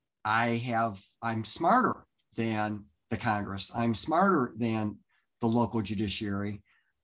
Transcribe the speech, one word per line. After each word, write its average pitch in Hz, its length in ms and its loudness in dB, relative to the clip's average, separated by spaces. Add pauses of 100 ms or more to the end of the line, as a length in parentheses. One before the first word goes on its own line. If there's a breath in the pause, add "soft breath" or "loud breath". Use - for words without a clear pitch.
(260)
I 117 300 2
have, 117 440 -2 (220)
I'm 113 240 -2
smarter 180 600 2 (300)
than 107 500 -2 (260)
the 113 60 0
Congress. 98 580 -2
I'm 117 180 0
smarter 160 600 2
than 110 420 -2 (420)
the 117 80 2
local 113 340 2
judiciary, 101 840 -4 (400)